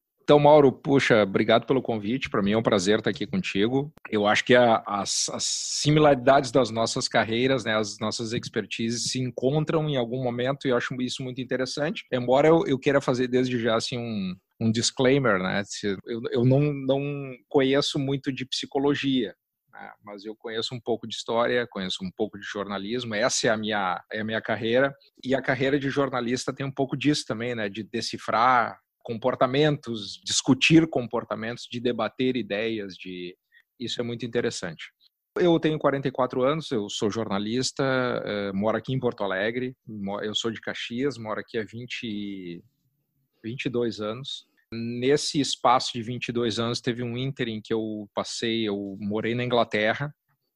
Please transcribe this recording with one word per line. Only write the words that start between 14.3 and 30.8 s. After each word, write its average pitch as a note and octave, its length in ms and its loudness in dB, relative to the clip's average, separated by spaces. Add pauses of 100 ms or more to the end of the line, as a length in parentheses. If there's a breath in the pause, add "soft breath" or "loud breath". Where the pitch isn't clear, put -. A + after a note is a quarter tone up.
um A2+ 120 2
disclaimer, B2 680 2
né? G2 300 -2
Se, G2+ 360 -4
eu, A2+ 180 -8 (100)
eu A#2+ 120 2
não, C#3+ 300 4
não C#3 580 -4 (160)
conheço C#3 520 2
muito C#3 340 -4
de B2+ 100 -8
psicologia, C3+ 920 -2 (360)
né? G#2 200 -18 (120)
Mas G#2 220 -16
eu G#2+ 100 -12
conheço A2+ 380 -8
um B2 60 -10
pouco B2+ 280 -4
de G#2+ 60 -10
história, A#2+ 560 0
conheço F#2+ 340 -6
um F#2 140 -6
pouco G#2 220 -4
de G2+ 40 -14
jornalismo. G#2 680 -6
Essa B2 340 0
é - 40 4
a A2 60 2
minha, G#2 540 -2
é G#2+ 100 -6
a - 20 -4
minha A2 180 -4
carreira. A#2 500 0 (320 soft breath)
E B2+ 120 0
a C3 60 -2
carreira C3+ 360 0
de C#3 100 -2
jornalista B2+ 640 -2
tem C3 140 -6
um C3+ 60 -6
pouco C#3 260 -2
disso D3 300 2
também, A#2+ 260 -4
né? G#2+ 160 -4
De G2+ 140 -8
decifrar A2+ 960 0 (240)
comportamentos, B2+ 1200 0
discutir D#3 640 4